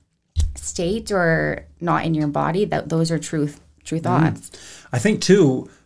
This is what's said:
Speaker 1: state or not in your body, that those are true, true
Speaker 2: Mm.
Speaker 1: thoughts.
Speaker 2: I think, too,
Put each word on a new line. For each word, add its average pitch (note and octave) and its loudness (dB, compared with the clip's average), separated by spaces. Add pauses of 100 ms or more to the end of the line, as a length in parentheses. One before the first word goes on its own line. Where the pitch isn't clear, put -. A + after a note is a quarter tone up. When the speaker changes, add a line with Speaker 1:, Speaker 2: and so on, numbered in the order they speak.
(540)
Speaker 1:
state G#3 -6
or D#3+ 0 (160)
not E3 0
in E3 0
your D3+ 0
body, D3 0
that - -4
those E3 0
are D#3+ 0
true, D#3 -2 (360)
true D#3+ -6
Speaker 2:
Mm. - -8
Speaker 1:
thoughts. E3 0 (420)
Speaker 2:
I B2 0
think, G#3 2
too, D#3 4 (160)